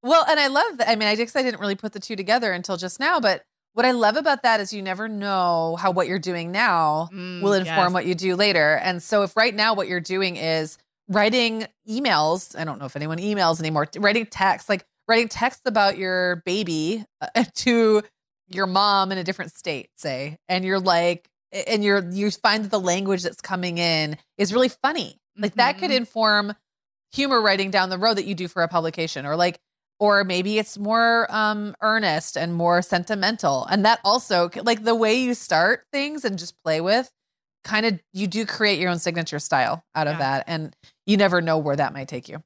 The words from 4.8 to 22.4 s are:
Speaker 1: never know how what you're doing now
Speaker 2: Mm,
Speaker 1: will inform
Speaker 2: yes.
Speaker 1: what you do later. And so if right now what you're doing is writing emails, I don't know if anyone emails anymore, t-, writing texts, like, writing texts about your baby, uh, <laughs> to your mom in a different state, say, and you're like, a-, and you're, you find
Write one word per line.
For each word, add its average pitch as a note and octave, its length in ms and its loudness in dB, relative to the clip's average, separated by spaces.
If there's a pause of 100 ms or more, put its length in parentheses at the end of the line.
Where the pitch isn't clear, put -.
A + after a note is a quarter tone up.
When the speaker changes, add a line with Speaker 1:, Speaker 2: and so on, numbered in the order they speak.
Speaker 1:
never F#3+ 280 -6
know F3+ 720 0
how F#3+ 100 2
what F3 160 0
you're F3+ 100 -4
doing E3+ 360 -6
now E3 580 2
Speaker 2:
Mm, F3+ 300 -10
Speaker 1:
will G3+ 100 2
inform F#3 360 2
Speaker 2:
yes. F3+ 60 0
Speaker 1:
what F#3 120 -2
you F3+ 100 0
do F3+ 220 -2
later. E3 440 4
And F3+ 220 -2
so G#3 200 2
if F#3+ 120 -4
right A3+ 180 2
now G#3+ 200 2
what G3+ 160 -4
you're F3+ 100 -2
doing F#3 380 -4
is D#3 400 -2 (320)
writing A3 580 0 (220)
emails, F#3+ 680 0
I D#3 60 -6
don't D#3 160 -8
know C#3 60 -10
if B2+ 100 -12
anyone D3+ 220 -6
emails F3+ 420 0
anymore, D#3 280 0
t-, - 120 -14
writing G#3+ 280 0
texts, - 420 -2
like, G3 160 -2 (240)
writing A#3 180 4
texts - 380 -4
about G3+ 320 2
your F3+ 480 -2
baby, F3+ 580 -2 (160)
uh, - 300 0
<laughs> - 60 -20
to A3+ 460 4 (460)
your F#3 200 -2
mom F#3+ 440 2
in F#3+ 60 -4
a F3+ 80 -4
different F#3 260 -6
state, - 460 -8
say, C#3+ 400 -8 (100)
and F#3 160 -2
you're F#3+ 160 0
like, F3 480 2 (240)
a-, G3 180 -8
and G#3+ 140 0
you're, G3+ 280 2
you G3 200 -2
find G#3+ 320 0